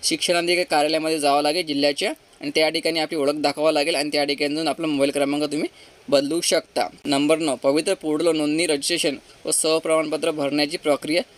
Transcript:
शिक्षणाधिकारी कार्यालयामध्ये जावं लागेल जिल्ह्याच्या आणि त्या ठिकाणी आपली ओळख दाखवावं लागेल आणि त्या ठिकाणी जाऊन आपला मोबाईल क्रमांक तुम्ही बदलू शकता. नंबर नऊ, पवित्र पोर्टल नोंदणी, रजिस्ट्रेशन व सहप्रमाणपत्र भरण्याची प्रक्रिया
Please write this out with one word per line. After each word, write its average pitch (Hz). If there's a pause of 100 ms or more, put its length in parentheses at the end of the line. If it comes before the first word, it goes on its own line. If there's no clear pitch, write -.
शिक्षणाधिकारी 175
कार्यालयामध्ये 160
जावं 143
लागेल 156
जिल्ह्याच्या 147 (280)
आणि 147
त्या 156
ठिकाणी 160
आपली 156
ओळख 143
दाखवावं 151
लागेल 156
आणि 147
त्या 147
ठिकाणी 143
जाऊन 165
आपला 165
मोबाईल 143
क्रमांक 143
तुम्ही 151 (400)
बदलू 147
शकता. 156 (180)
नंबर 147
नऊ, 156
पवित्र 151
पोर्टल 160
नोंदणी, 156
रजिस्ट्रेशन 151 (300)
व 151
सहप्रमाणपत्र 160
भरण्याची 147
प्रक्रिया 151 (160)